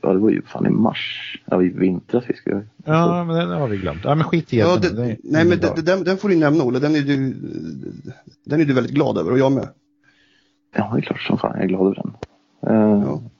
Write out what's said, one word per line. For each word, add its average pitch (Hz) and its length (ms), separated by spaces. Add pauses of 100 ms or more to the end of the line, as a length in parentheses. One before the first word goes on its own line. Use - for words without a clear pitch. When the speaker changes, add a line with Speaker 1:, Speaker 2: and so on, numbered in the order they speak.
Speaker 1:
ja, - 120
det 95 60
var 107 100
ju - 120
fan - 240
i - 40
mars. - 760
Ja, 92 180
i 90 60
vintras 92 560
fiskade - 320
vi. 101 60 (220)
Speaker 2:
Ja, 160 220
Speaker 1:
Så. 175 180
Speaker 2:
men 165 100
det, 170 100
det 175 140
har 143 80
vi 104 100
glömt. 82 260
Ja, 135 120
men 156 80
skit 160 300
i 123 40
Speaker 3:
Ja, 110 180
Speaker 2:
gäddan. - 60
Speaker 3:
det, - 80 (140)
Speaker 2:
Det - 0
är 123 40
Speaker 3:
nej, 113 160
men 160 240
Speaker 2:
ingen 175 120
Speaker 3:
det, 160 80
Speaker 2:
dag. 147 80
Speaker 3:
det, 165 60
den, 180 220
den 185 140
får 202 120
du 185 60
nämna, 156 280
Olle. 127 160
Den 147 160
är 151 60
du, 139 320 (1120)
den 147 160
är 156 40
du 139 80
väldigt 123 200
glad 135 240
över, 85 140
och 127 80
jag 135 120
med. 135 160 (1080)
Speaker 1:
Ja, 104 180
det - 60
är - 20
klart - 200
som - 160
fan - 180
jag 104 80
är 98 40
glad 92 140
över 95 220
den. - 100 (640)
Eh, 107 320
Speaker 3:
Ja. 147 140 (180)